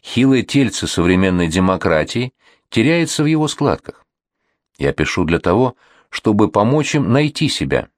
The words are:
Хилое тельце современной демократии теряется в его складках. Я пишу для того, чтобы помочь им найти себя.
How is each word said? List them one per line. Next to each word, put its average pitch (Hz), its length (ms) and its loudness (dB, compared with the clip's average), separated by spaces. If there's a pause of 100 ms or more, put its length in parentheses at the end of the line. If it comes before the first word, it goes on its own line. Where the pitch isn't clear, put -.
Хилое 127 400 2
тельце - 440 -2
современной 90 600 2
демократии 90 840 0 (360)
теряется 156 540 0
в 147 40 2
его 156 200 0
складках. - 580 -4 (720)
Я 69 140 0
пишу 76 320 -2
для 82 160 0
того, 120 380 0 (320)
чтобы 107 420 0
помочь 131 440 0
им 123 180 0
найти 147 340 0
себя. 67 400 -4 (100)